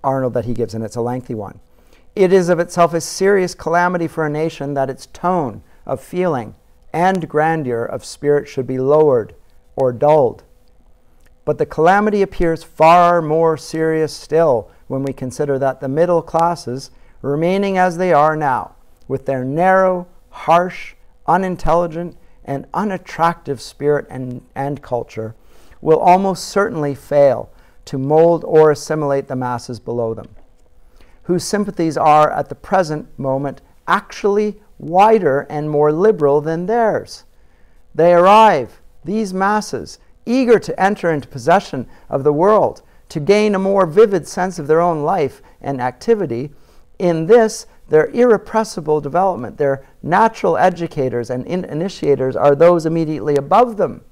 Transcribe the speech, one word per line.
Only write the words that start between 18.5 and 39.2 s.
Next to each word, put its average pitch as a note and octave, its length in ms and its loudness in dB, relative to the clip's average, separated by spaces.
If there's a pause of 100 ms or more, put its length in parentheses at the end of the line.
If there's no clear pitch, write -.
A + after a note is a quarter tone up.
with C3 180 -6
their C3 200 -4
narrow, F#3 640 2 (220)
harsh, - 680 -2 (320)
unintelligent, E3+ 880 -2 (260)
and C3+ 300 -8
unattractive E3+ 880 -4
spirit D3 480 -2
and, B2+ 320 -10 (140)
and C#3+ 260 -6
culture, A2 540 -8 (460)
will D#3 180 4
almost F#3 480 2
certainly D3+ 480 -4
fail C#3 540 2 (340)
to - 140 -8
mold D#3+ 480 4
or D#3 260 6
assimilate D3 560 -2
the C3+ 80 -8
masses B2 460 -8
below A#2+ 320 -6
them, - 160 -14 (960)
whose F3 200 -2
sympathies F3+ 540 -4
are D3+ 340 4
at - 160 -6
the - 80 -12
present D#3 640 -4
moment C3+ 420 -6 (240)
actually G3+ 680 -2 (220)
wider F3 720 2
and D3+ 200 -6
more D3+ 220 2
liberal D#3 480 2
than E3 260 -4
theirs. G#3+ 600 -2 (680)
They E3+ 200 4
arrive, F#3 680 4 (220)
these G3 300 -6